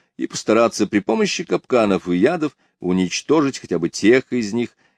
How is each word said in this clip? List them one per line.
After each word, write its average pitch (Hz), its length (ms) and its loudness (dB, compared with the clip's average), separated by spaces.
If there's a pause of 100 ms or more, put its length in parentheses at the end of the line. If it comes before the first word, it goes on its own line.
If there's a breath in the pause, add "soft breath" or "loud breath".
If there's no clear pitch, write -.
(160)
и - 100 -6
постараться 110 600 0
при 101 140 0
помощи 214 440 -2
капканов 107 640 0
и 90 80 0
ядов 151 400 0 (220)
уничтожить 92 800 0
хотя - 200 -4
бы 82 100 -2
тех 120 440 2
из 113 200 -4
них, 117 240 -6 (220)